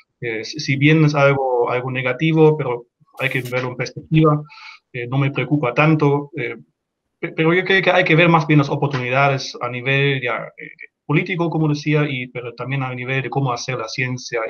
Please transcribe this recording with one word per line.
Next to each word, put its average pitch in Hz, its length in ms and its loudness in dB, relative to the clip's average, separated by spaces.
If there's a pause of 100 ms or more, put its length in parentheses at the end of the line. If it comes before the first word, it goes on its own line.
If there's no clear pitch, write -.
(200)
eh, 110 240 -6
si, - 140 -12
si 139 180 -2
bien 156 280 4
es 147 100 2
algo, 131 560 2
algo 123 220 -4
negativo, 151 640 2
pero 123 300 -6 (340)
hay 135 100 -2
que 131 120 -2
verlo 127 260 -4
en 123 80 -10
perspectiva, 151 680 2 (500)
eh, 120 140 -8
no 131 120 -2
me 135 120 2
preocupa 127 420 -2
tanto, 151 640 2
eh, 120 200 -8 (640)
pe-, 160 100 -8
pero 160 240 0
yo 185 100 2
creo 190 180 2
que 180 100 2
hay 180 100 4
que 165 140 4
ver 170 120 6
más 160 200 4
bien 151 100 6
las 135 100 2
oportunidades 139 920 0
a 120 80 -4
nivel 135 520 -2
ya, 117 280 -6 (100)
eh, - 120 -16 (360)
político, 165 440 0
como 156 180 0
decía, 147 400 0
y, 127 200 -6
pero 120 260 -10
también 135 280 -6
a 127 120 -6
nivel 127 280 -4
de 123 80 -6
cómo 135 220 -2
hacer 120 260 -6
la 113 100 -8
ciencia 123 600 -6